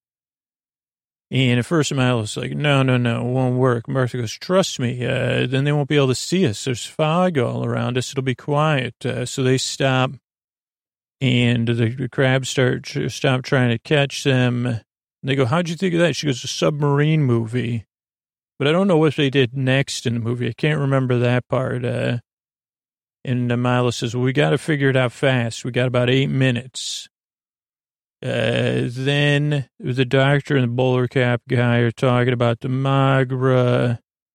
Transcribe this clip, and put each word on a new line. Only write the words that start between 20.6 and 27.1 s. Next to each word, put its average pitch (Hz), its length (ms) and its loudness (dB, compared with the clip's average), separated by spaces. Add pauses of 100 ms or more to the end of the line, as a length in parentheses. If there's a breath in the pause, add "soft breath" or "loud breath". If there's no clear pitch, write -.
remember 131 400 2
that 123 280 0
part. 123 380 -4
Uh, 120 320 -2 (1040)
and, 123 280 -2
uh, 120 60 0
Milo 123 340 0
says, 117 240 -6
"Well, 123 80 -2
we 131 100 0
gotta 147 240 2
figure 139 320 0
it 131 60 2
out 127 160 2
fast. 127 520 -2
We 131 80 -8
got 123 160 0
about 123 220 0
eight 135 200 2
minutes." 131 800 -2 (1160)